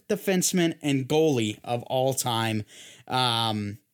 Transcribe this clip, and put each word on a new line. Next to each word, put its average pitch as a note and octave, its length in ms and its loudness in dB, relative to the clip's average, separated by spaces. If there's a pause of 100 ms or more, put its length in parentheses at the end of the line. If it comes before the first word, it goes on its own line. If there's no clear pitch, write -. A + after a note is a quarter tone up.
defenseman, F#3 720 0
and C#3 260 0
goalie C#3 560 2
of A#2+ 200 -4
all C3 300 0
time. A2+ 500 -2 (440)
Um, A2+ 720 -2 (140)